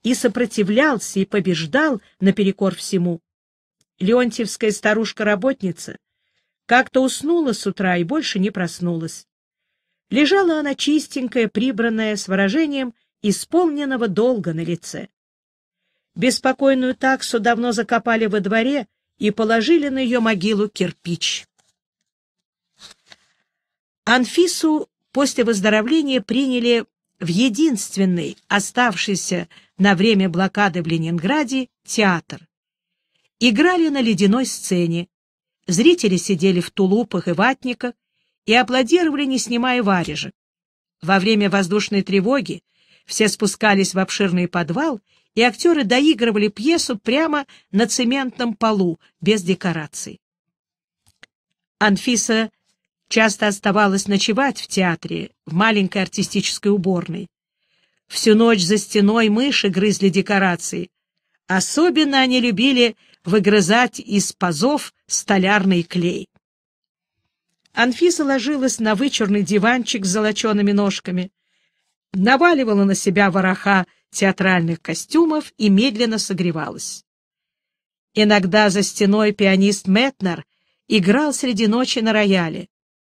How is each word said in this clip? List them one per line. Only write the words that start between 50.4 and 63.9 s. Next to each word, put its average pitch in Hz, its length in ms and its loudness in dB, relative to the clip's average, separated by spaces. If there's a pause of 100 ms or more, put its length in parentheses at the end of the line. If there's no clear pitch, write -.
Анфиса 220 720 0 (560)
часто 220 400 2
оставалась 202 600 0
ночевать 226 520 0
в - 80 -14
театре, 170 640 -4 (140)
в 147 80 -10
маленькой 202 480 2
артистической - 720 -2
уборной. 185 560 -2 (800)
Всю - 280 4
ночь 226 260 4
за 185 160 2
стеной 214 520 2
мыши 226 400 0
грызли 196 400 0
декорации. 185 800 -2 (580)
Особенно 277 720 2
они 254 220 2
любили 240 560 2 (260)
выгрызать 208 760 2